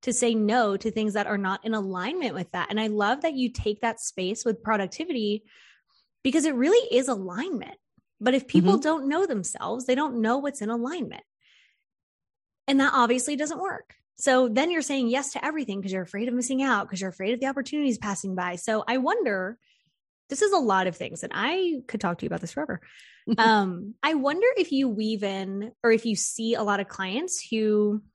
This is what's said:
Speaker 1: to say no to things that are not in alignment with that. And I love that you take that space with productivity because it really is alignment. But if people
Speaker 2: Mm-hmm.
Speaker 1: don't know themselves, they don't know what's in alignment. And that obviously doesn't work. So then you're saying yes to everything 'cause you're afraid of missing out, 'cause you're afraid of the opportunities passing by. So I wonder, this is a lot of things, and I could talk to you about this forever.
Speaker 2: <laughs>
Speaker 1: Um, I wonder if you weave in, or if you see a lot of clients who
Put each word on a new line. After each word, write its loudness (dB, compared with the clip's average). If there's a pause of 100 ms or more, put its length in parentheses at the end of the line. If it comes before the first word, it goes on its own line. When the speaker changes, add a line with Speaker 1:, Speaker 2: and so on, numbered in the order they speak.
Speaker 1:
to -4
say 2
no 4
to -4
things -2
that 0
are -2
not -2
in -2
alignment -4
with -6
that. -4
And 0
I 0
love 0
that 0
you 0
take -4
that -2
space -6
with -2
productivity -2 (800)
because 2
it 2
really 4
is 4
alignment. -6 (420)
But 2
if 0
people 6
Speaker 2:
Mm-hmm. 4
Speaker 1:
don't 0
know 2
themselves, -4
they 2
don't -2
know 2
what's -6
in -6
alignment. -6 (1400)
And 6
that 4
obviously 2
doesn't -4
work. -8 (220)
So 4
then 2
you're 0
saying 0
yes -2
to -6
everything -4
'cause -4
you're -2
afraid -6
of -2
missing 0
out, 0
'cause -6
you're -4
afraid -2
of -4
the -2
opportunities -2
passing -4
by. -4
So -2
I 0
wonder, 0 (720)
this -2
is 4
a 4
lot 4
of -4
things, -10
and -10
I 0
could -6
talk 0
to -8
you -4
about -4
this -10
forever. -6 (460)
Speaker 2:
<laughs> 2
Speaker 1:
Um, 2
I 2
wonder 2 (100)
if 0
you 2
weave -2
in, -4 (120)
or 6
if 4
you 0
see -2
a -2
lot 2
of -4
clients -4
who 2 (140)